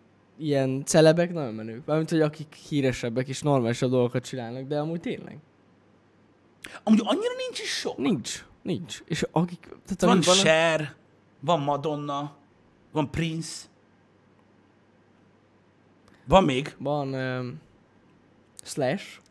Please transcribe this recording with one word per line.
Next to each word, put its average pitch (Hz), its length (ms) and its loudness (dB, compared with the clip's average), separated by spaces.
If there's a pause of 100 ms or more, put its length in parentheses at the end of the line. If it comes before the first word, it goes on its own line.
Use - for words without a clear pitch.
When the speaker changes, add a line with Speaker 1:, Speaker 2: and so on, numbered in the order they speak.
(380)
Speaker 1:
ilyen 139 480 0
celebek 170 480 6
nagyon 135 200 -6
menők. 113 320 -10
Mármint, 156 240 0
hogy 165 120 2
akik 151 320 -2
híresebbek 127 760 -2
és 135 140 -8
normálisabb 127 480 2
dolgokat 123 360 2
csinálnak, 127 420 -8
de 147 120 -4
amúgy 165 200 -4
tényleg. 165 380 -10 (1500)
Speaker 2:
Amúgy 220 200 6
annyira 427 340 0
nincs 508 220 -8
is 440 100 -6
sok. - 280 -6
Speaker 1:
Nincs, - 480 -4 (160)
nincs. - 440 -8
És - 260 -4
akik, 175 300 0
tehát - 400 -12
Speaker 2:
Van 180 80 6
Speaker 1:
amúgy 185 160 6
van 180 100 6
Speaker 2:
Cher, 160 580 2 (460)
van 160 200 2
Madonna, 147 760 -4 (560)
van 147 200 -2
Prince. 160 540 -6 (2500)
Van 180 160 8
még? 143 340 0
Speaker 1:
Van, 139 360 -2
öm, 127 480 -6 (1000)
Slash. - 560 -4 (120)